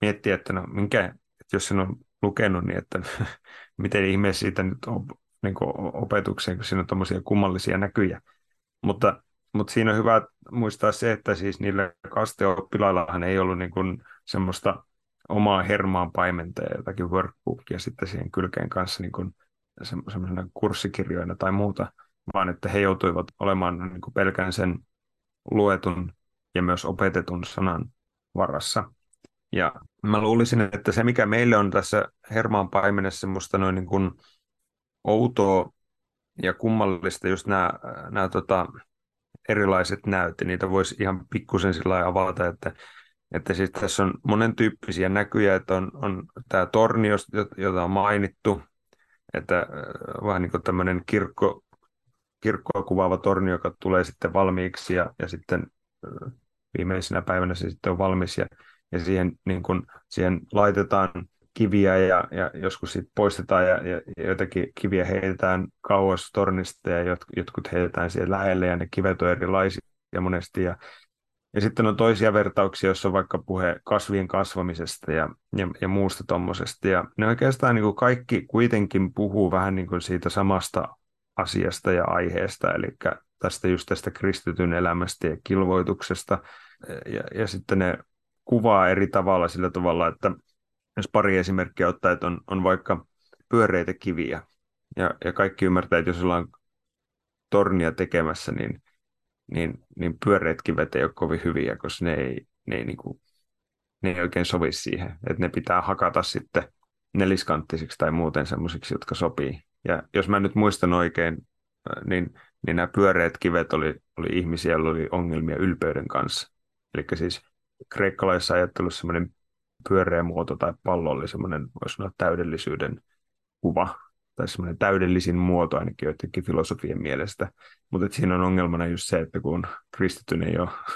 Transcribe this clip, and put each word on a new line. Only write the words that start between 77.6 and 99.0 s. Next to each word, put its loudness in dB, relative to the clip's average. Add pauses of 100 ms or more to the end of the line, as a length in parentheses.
niin 2
kuin 2
kaikki 2
kuitenkin 2
puhuu 2
vähän 2
niin -4
kuin -2
siitä -2
samasta 0 (480)
asiasta -2
ja 4
aiheesta, 0
elikkä -4 (260)
tästä -2
just 0
tästä -4
kristityn -2
elämästä -2
ja -2
kilvoituksesta, 0 (640)
ja, -6 (120)
ja -2
sitten -2
ne 0 (480)
kuvaa 6
eri 4
tavalla 2
sillä -2
tavalla, 2
että 0 (640)
jos -4
pari 4
esimerkkiä 0
ottaa, 2
että -2
on, -4
on -2
vaikka 0 (440)
pyöreitä 4
kiviä, -4 (560)
ja, 0 (120)
ja -2
kaikki 0
ymmärtää, 4
että 0
jos -2
ollaan 0 (1040)
tornia 4
tekemässä, -2
niin, -6 (680)